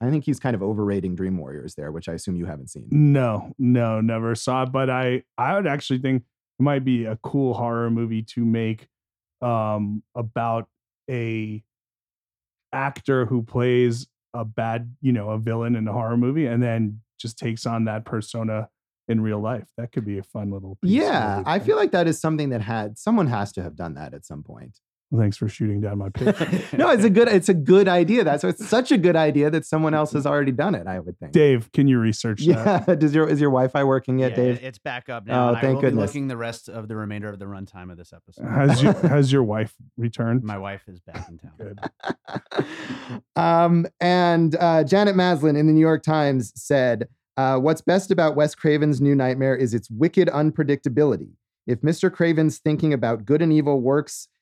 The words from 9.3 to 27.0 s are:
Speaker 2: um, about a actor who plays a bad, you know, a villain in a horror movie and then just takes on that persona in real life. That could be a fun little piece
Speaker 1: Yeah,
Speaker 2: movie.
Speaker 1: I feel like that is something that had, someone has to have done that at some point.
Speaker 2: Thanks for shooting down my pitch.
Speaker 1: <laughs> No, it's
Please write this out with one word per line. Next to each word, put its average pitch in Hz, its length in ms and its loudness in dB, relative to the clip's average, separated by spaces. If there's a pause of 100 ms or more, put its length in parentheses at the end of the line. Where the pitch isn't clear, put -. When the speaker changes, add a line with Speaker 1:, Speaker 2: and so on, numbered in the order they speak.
Speaker 2:
um, 107 640 -2 (100)
about 117 540 -4 (420)
a 113 540 -6 (1080)
actor 135 540 0
who 123 160 0
plays 123 640 0 (260)
a 117 120 -8
bad, 117 560 -6
you 135 100 0
know, 107 200 -2
a 110 80 -4
villain 117 360 -2
in 110 140 -4
a 101 40 -6
horror 117 240 -4
movie 135 300 0
and 120 160 0
then 110 380 -2 (200)
just 117 180 -12
takes 113 280 -8
on 113 180 -2
that 107 200 -6
persona 113 640 -8 (400)
in 113 120 0
real 107 180 -2
life. 110 380 -6
That 117 160 -12
could 117 120 -6
be 101 140 -8
a 95 40 -10
fun 101 280 -10
little 98 320 -12
piece 180 80 2
Speaker 1:
Yeah, 202 480 0
Speaker 2:
movie. 101 120 -4
Speaker 1:
I 175 100 0
feel 427 160 0
like 415 160 0
that 175 160 2
is 151 120 -2
something 151 300 -2
that 120 100 -2
had, 107 380 -6
someone 214 300 2
has 101 240 -2
to 92 100 -8
have 76 140 -10
done 85 180 -10
that 69 180 -14
at 73 140 -20
some 73 160 -14
point. - 380 -20 (360)
Speaker 2:
Thanks 104 200 2
for 107 120 -4
shooting 101 320 -4
down 101 180 -6
my 98 100 -6
pitch. 190 260 0 (360)
Speaker 1:
<laughs> - 20 -8
No, 330 180 2
it's 226 140 4